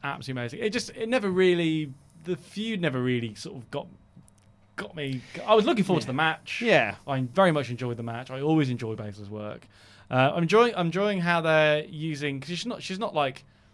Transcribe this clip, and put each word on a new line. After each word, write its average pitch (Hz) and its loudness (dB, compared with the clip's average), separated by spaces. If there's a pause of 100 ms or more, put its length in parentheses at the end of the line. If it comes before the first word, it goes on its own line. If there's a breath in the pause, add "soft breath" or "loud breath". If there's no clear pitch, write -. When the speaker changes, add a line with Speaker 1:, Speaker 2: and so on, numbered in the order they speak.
Speaker 1:
absolutely 135 -8
amazing. 120 -8
It 208 -2
just, 240 -4
it 226 -8
never 226 0
really, 170 2 (300)
the 180 -4
feud 214 -6
never 135 0
really 120 -2
sort - -14
of 117 -16
got, 151 -8 (880)
got - -12
me. 135 -6 (220)
I 214 6
was 214 8
looking 240 4
forward 170 2
Speaker 2:
Yeah. 117 -8
Speaker 1:
to - -
the 131 -4
match. 160 -2
Speaker 2:
Yeah. 139 4 (100)
Speaker 1:
I 135 -2
very 170 4
much 147 0
enjoyed 120 -6
the 117 -8
match. 117 -8
I 131 -8
always 151 4
enjoy 113 -4
Baszler's 104 -10
work. 104 -10 (420 soft breath)
Uh, 127 4
I'm 170 0
enjoying, 220 4
I'm 175 0
enjoying 196 0
how 170 2
they're 156 4
using, 147 -6
'cause 139 -12
she's 175 -8
not, 240 -8
she's 190 -8
not, 233 -4
like, 139 -2 (300 soft breath)